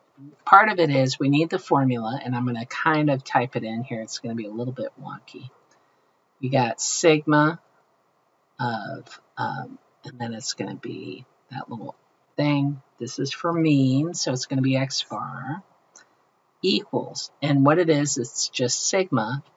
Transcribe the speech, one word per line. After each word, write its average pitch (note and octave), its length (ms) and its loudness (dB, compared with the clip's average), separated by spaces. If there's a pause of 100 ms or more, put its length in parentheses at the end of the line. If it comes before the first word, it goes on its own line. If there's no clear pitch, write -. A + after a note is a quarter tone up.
(440)
Part G3+ 240 8
of G3 100 -2
it D#3+ 120 4
is C3+ 280 2
we C#3 100 2
need D3+ 220 4
the F#3 80 -2
formula, B2+ 640 0
and B2 140 -4
I'm B2 100 -2
gonna A#2 200 -4
kind D3+ 440 2
of C3+ 140 -2
type B2 320 0
it A2+ 80 -4
in A2+ 180 -6
here. A#2+ 180 -6
It's - 180 -10
gonna A#2 160 -8
be A2+ 120 -8
a G#2 60 -12
little B2 200 -6
bit - 200 -8 (100)
wonky. - 480 -16 (880)
You C3 120 -4
got B2 300 0
sigma D#3 800 4 (1000)
of, A2+ 600 -8 (160)
um, - 420 -8 (260)
and C3+ 140 -16
then A#2 160 -6
it's - 180 -10
gonna B2 240 -8
be B2 480 -12 (260)
that C3+ 200 -10
little - 240 -12 (420)
thing. C#3+ 440 0 (180)
This A#2+ 200 -10
is C#3 140 -4
for E3+ 200 -4
mean, D3+ 640 2
so - 180 -4
it's B2+ 140 -4
gonna C3+ 160 0
be C3 140 2
x C3+ 260 -2
bar B2+ 600 -8 (1000)
equals, - 800 -2
and C#3+ 260 4
what D#3 120 6
it E3+ 120 2
is, D3 280 2
it's - 300 -6
just - 400 -2
sigma C#3 540 0 (140)